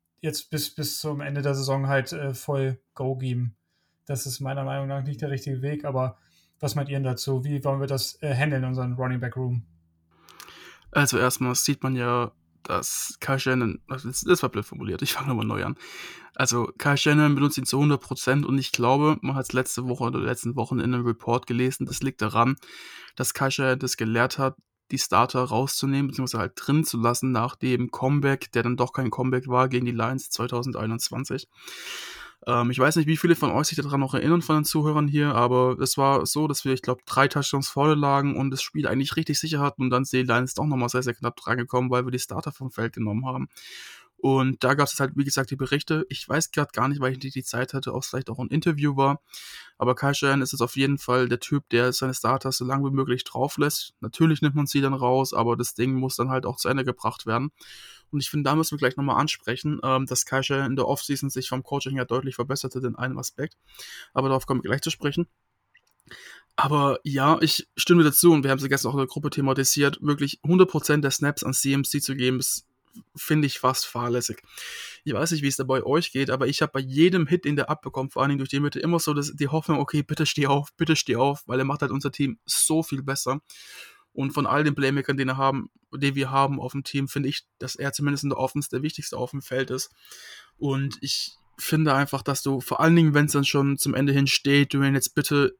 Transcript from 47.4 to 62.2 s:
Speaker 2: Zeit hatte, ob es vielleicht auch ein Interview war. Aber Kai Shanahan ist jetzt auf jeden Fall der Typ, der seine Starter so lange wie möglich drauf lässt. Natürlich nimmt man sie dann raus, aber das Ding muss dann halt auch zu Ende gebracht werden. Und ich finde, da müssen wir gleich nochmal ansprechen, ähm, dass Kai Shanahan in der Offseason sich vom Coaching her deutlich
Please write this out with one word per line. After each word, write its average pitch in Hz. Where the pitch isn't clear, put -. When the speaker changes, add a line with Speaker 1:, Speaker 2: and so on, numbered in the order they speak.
Speaker 2:
Zeit 123
hatte, 131
ob 131
es -
vielleicht 131
auch 113
ein -
Interview 147
war. 139
Aber 123
Kai 139
Shanahan 139
ist 127
jetzt -
auf 120
jeden 135
Fall 127
der 120
Typ, -
der 120
seine 131
Starter 131
so 123
lange 139
wie 135
möglich 135
drauf 127
lässt. -
Natürlich 160
nimmt 143
man 147
sie 143
dann 139
raus, 127
aber 117
das 120
Ding 131
muss 131
dann 123
halt 131
auch 127
zu -
Ende 131
gebracht -
werden. 120
Und 147
ich 135
finde, 147
da 139
müssen 160
wir 147
gleich 135
nochmal 139
ansprechen, 147
ähm, 131
dass -
Kai 135
Shanahan 139
in 135
der 131
Offseason 139
sich -
vom 131
Coaching 135
her 127
deutlich 127